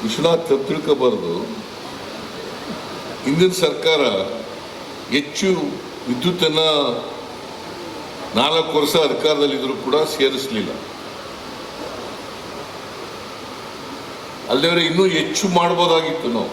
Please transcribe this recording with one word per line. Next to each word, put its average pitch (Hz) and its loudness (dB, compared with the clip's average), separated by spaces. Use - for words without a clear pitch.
ವಿಶ್ವನಾಥ್ 165 2
ತಪ್ಪು 135 4
ತಿಳ್ಕೋಬಾರ್ದು, 123 2
ಹಿಂದಿನ 170 6
ಸರ್ಕಾರ 160 2
ಹೆಚ್ಚು 147 0
ವಿದ್ಯುತ್ತನ್ನ 160 2
ನಾಲ್ಕು 156 4
ವರ್ಷ 147 4
ಅಧಿಕಾರದಲ್ಲಿದ್ರೂ 139 4
ಕೂಡ 131 0
ಸೇರಿಸ್ಲಿಲ್ಲ. 127 2
ಅಲ್ಲದೆ 165 4
ಇನ್ನೂ 170 4
ಹೆಚ್ಚು 170 2
ಮಾಡ್ಬೋದಾಗಿತ್ತು 170 4
ನಾವು 113 0